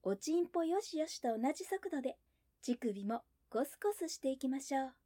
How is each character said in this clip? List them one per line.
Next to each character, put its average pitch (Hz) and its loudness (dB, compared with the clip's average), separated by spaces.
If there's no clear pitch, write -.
お 196 2
ち 311 2
ん 339 4
ぽ 339 2
よ 339 4
し 330 -2
よ 320 2
し - -8
と 226 2
同 254 2
じ 370 -4
速 381 -2
度 277 -2
で 254 -4
乳 247 0
首 202 -2
も 226 -2
コ 247 0
ス - -14
コ 415 2
ス 359 -4
し - -8
て 269 2
い 262 -4
き 262 -2
ま 269 0
し 285 -4
ょ 269 2
う。 254 -12